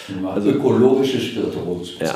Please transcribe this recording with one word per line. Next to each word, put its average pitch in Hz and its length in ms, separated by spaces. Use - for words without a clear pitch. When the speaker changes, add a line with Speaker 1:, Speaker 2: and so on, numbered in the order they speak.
Speaker 1:
Wir 92 60
machen 95 140
Speaker 2:
Also 101 160
Speaker 1:
ökologische 127 680
Spirituosen. 90 840
Speaker 2:
Ja, 82 140